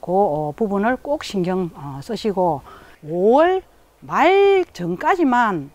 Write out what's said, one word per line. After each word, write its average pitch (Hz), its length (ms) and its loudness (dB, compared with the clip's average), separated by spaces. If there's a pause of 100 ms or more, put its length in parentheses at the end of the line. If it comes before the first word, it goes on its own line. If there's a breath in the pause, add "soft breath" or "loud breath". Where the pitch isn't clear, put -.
그, 175 120 -6
어, 151 420 0
부분을 208 420 -2
꼭 294 280 -6
신경, 185 500 -4
어, 139 280 -12
쓰시고 185 600 -2 (460 loud breath)
오월 262 540 2 (380)
말 381 720 2
전까지만 226 1040 0